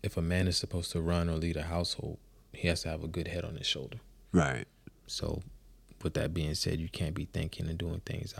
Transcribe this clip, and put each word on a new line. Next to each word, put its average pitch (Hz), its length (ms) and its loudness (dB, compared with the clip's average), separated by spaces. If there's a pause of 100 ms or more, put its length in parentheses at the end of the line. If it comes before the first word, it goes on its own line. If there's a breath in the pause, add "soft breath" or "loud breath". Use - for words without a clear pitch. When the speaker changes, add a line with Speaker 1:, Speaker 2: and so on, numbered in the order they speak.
Speaker 1:
if - 160 -2
a 85 40 2
man 90 240 4
is 90 120 4
supposed - 340 -2
to 85 80 2
run 85 300 4
or 82 60 2
lead 82 200 2
a 76 80 -2
household, 85 540 -2 (340)
he - 160 2
has 85 140 4
to 82 80 -2
have 80 120 -4
a 80 60 -4
good 82 200 -2
head 85 160 -2
on - 120 -6
his - 100 -6
shoulder. - 320 -2 (340)
Speaker 2:
Right. 69 340 4 (400)
Speaker 1:
So - 360 -4 (600)
with 80 120 0
that - 180 0
being 76 220 2
said, 78 260 2
you 82 80 -2
can't 80 260 -2
be 73 120 -2
thinking 80 420 -2
and 82 80 -2
doing 85 300 -2
things - 340 -4